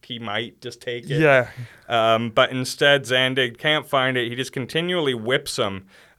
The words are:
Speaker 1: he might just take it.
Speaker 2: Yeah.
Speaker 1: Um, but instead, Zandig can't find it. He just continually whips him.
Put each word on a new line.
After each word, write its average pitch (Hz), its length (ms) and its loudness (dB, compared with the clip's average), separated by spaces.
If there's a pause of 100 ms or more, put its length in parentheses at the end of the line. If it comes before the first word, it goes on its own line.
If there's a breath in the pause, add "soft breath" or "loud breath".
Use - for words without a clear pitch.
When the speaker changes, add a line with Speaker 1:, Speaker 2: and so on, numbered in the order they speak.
Speaker 1:
he 120 160 -12
might 113 420 -6
just 120 200 -14
take 123 280 -8
it. 147 100 0
Speaker 2:
Yeah. 135 280 6 (420 loud breath)
Speaker 1:
Um, 113 400 2
but 127 220 4
instead, 131 540 0
Zandig 127 520 0
can't 151 300 -2
find 131 300 0
it. 117 120 -2
He 120 60 -8
just 127 180 -6
continually 156 600 -2
whips 127 420 -2
him. 98 300 -4 (320 soft breath)